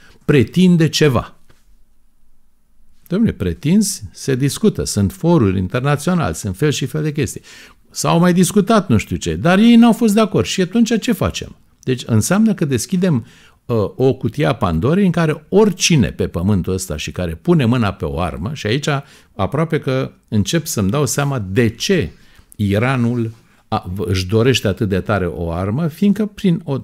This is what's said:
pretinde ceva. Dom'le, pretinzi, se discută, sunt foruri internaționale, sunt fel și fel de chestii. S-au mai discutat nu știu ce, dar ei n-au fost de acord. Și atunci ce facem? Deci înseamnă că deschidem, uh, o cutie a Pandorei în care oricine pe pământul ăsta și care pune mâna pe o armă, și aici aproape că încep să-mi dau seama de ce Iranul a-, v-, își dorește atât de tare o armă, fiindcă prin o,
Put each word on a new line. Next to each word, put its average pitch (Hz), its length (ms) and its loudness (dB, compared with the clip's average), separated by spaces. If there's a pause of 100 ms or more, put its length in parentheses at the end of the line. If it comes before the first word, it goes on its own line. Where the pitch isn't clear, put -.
(260)
pretinde 165 640 4
ceva. 131 480 0 (1700)
Dom'le, 190 300 0
pretinzi, 156 760 0
se - 240 -4
discută, 127 480 0
sunt 98 280 0
foruri 131 460 2
internaționale, 139 760 -2
sunt 98 240 -8
fel 151 140 0
și 143 140 -4
fel 156 180 -6
de 151 80 -4
chestii. 143 300 -6 (500)
S-au 160 280 0
mai 180 140 4
discutat 190 560 2
nu 113 80 4
știu - 180 -2
ce, 80 200 -4
dar 165 220 2
ei 233 180 6
n-au 233 180 8
fost 226 200 0
de 220 60 2
acord. 202 260 0
Și - 160 -4
atunci 220 380 0
ce - 120 -4
facem? - 440 -4 (280)
Deci 127 220 -4
înseamnă 185 480 2
că - 120 -2
deschidem, 147 600 -2 (400)
uh, 120 100 -4 (200)
o 131 180 2
cutie 127 320 -4
a 151 100 0
Pandorei 110 500 0
în 180 60 2
care 160 380 -2
oricine 185 580 2
pe 92 200 -4
pământul 90 460 -2
ăsta 85 240 -6
și - 140 -10
care 85 240 -6
pune 160 300 0
mâna 113 280 0
pe - 120 -8
o 71 140 -4
armă, 85 340 -6
și - 140 -8
aici 127 200 -2 (480)
aproape 147 440 -2
că 135 320 -4 (160)
încep 110 380 -2
să-mi 95 240 -2
dau 139 160 0
seama 143 340 -2
de 101 300 0
ce 151 420 -2 (440)
Iranul 117 760 0 (360)
a-, - 260 -4
v-, 98 120 -6
își 92 220 -2
dorește 113 400 2
atât 98 220 -2
de 95 100 0
tare 92 260 -2
o 85 260 -4
armă, 104 360 -4
fiindcă 202 380 0
prin 185 380 -2
o, 139 200 -4